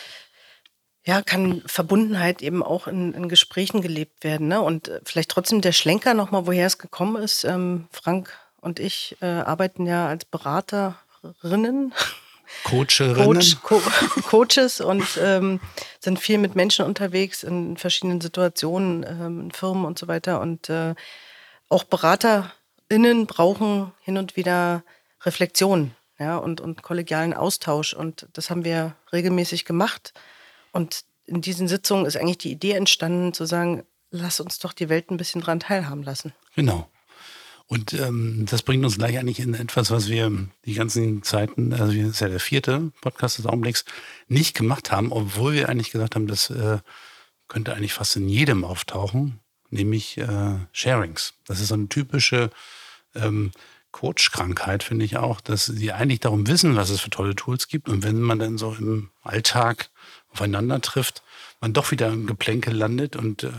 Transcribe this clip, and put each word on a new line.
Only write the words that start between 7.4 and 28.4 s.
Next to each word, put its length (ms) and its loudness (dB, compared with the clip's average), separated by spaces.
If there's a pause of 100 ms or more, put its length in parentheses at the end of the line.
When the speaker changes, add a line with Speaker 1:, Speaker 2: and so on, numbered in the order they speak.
Speaker 1:
Ähm, 460 0
Frank 460 -4 (240)
und 180 -8
ich, 420 -6
äh, 60 -4
arbeiten 600 -2
ja 200 0
als 200 -4
Beraterinnen. 1700 -2 (720)
Speaker 2:
Coacherinnen. 640 4
Speaker 1:
Coach, 340 6
Co-, 180 6
<laughs> 420 2
Coaches 580 4
und, 240 0 (160)
ähm, 400 2 (400)
sind 180 0
viel 200 2
mit 180 2
Menschen 280 4
unterwegs 580 -2
in 340 -4
verschiedenen 440 -2
Situationen, 880 0
ähm, 340 -8
in 100 -10
Firmen 320 -2
und 140 -4
so 100 -10
weiter. 320 -2
Und, 280 -6
äh, 260 -2 (760)
auch 140 4
BeraterInnen 1400 4
brauchen 760 2
hin 180 -2
und 180 -6
wieder 460 2 (400)
Reflexion, 680 2 (260)
ja, 180 -4
und, 240 -6
und 220 -10
kollegialen 520 -2
Austausch. 600 -2
Und 380 -10
das 180 -8